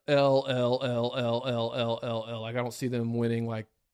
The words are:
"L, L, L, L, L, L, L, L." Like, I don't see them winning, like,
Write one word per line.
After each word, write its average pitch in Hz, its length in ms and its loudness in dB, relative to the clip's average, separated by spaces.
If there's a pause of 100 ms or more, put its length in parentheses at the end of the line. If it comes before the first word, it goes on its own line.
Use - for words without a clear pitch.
"L, 139 420 6
L, 127 340 2
L, 123 320 0
L, 120 300 0
L, 117 300 -2
L, 117 260 0
L, 113 260 -4
L." 113 140 -8
Like, 113 140 -8
I - 20 -4
don't 120 160 -4
see 131 140 -4
them 117 260 -2
winning, 117 320 0
like, 110 220 -6 (260)